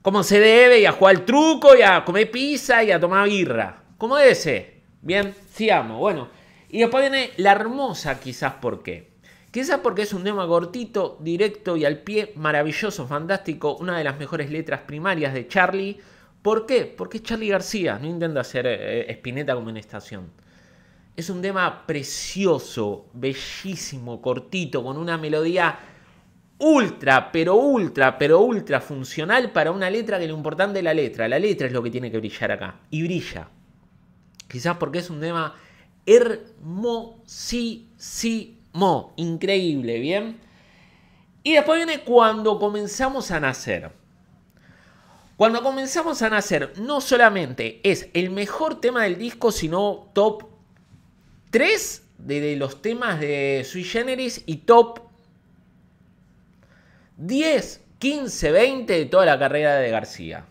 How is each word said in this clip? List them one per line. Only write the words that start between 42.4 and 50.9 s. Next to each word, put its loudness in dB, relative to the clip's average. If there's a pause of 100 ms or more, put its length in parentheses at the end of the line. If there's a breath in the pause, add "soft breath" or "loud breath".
comenzamos -4
a -2
nacer. -6 (1300 soft breath)
Cuando 2
comenzamos -4
a 0
nacer -2
no -4
solamente 0
es 0
el -2
mejor -6
tema -2
del -2
disco, -4
sino -4
top 2 (1040)